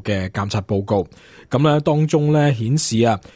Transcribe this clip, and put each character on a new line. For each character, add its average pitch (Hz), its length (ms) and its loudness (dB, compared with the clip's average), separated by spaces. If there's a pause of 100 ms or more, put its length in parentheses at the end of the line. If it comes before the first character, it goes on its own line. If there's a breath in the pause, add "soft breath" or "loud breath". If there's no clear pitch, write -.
嘅 95 260 -4
監 101 180 -6
察 101 140 -2
報 98 240 -4
告。 98 220 -2 (420 loud breath)
咁 147 180 2
咧 151 120 2
當 151 260 0
中 151 260 0
咧 147 220 2
顯 113 240 -2
示 113 220 -2
啊， 113 200 2 (160 loud breath)